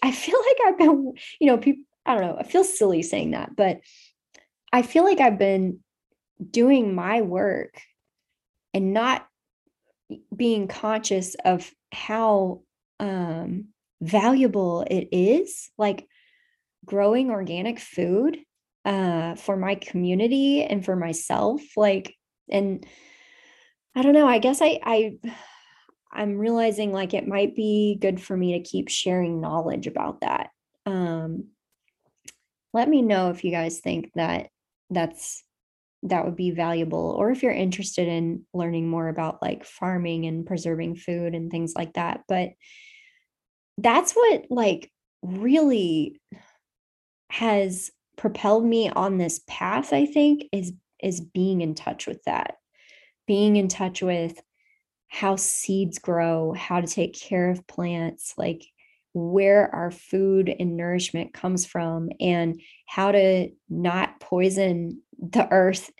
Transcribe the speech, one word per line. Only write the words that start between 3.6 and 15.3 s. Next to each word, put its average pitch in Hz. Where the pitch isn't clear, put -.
I 247
feel 320
like 381
I've 226
been 190
doing 233
my 190
work 185
and 190
not 233
being 214
conscious 208
of 180
how, 208
um, 180
valuable 196
it -
is, 214